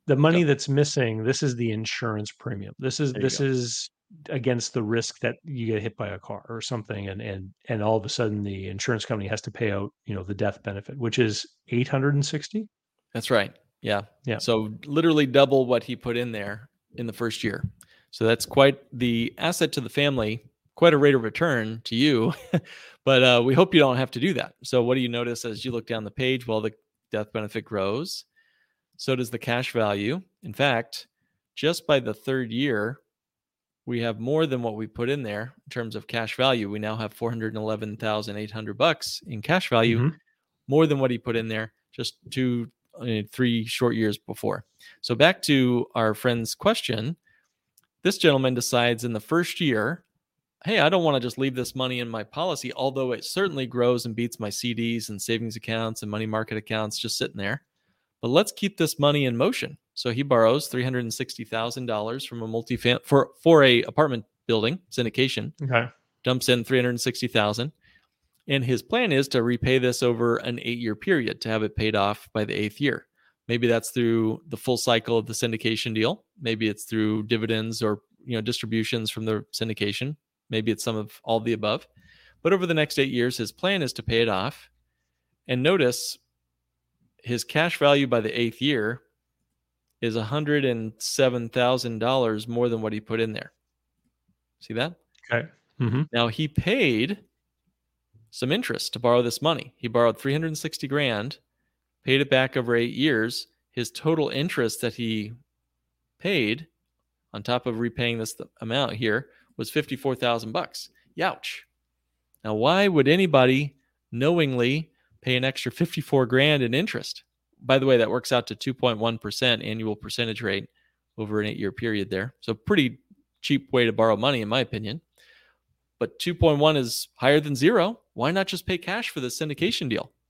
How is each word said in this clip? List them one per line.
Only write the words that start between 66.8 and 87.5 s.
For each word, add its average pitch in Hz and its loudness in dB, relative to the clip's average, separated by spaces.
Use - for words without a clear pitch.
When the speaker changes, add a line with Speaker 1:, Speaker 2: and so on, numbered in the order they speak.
Speaker 2:
sixty - -2
thousand. 110 0
And 139 0
his 127 0
plan 226 0
is 135 2
to 123 0
repay 123 2
this 123 0
over 117 2
an 120 -6
eight-year 117 -4
period 139 0
to 113 -6
have 110 0
it 104 -4
paid 107 0
off 101 0
by 107 0
the 98 -4
eighth 104 -4
year. - -2
Maybe 120 0
that's 117 2
through 113 0
the 113 -8
full 123 0
cycle 117 2
of 110 -2
the 117 -8
syndication 113 -2
deal. 113 0
Maybe 113 -2
it's 101 -4
through 107 -2
dividends 113 -2
or, 107 0
you 120 -4
know, 113 -2
distributions 113 -4
from 110 -8
the 110 -2
syndication. 113 -6
Maybe 110 0
it's - -6
some 113 -4
of 104 -10
all 117 0
the 117 -2
above. 107 -2
But 170 2
over 185 2
the 165 0
next 151 0
eight 135 2
years, 123 0
his 110 -6
plan 185 -2
is 127 -4
to 113 -10
pay 113 2
it 113 2
off. 101 -4
And 127 0
notice 143 2
his 120 -4
cash 165 0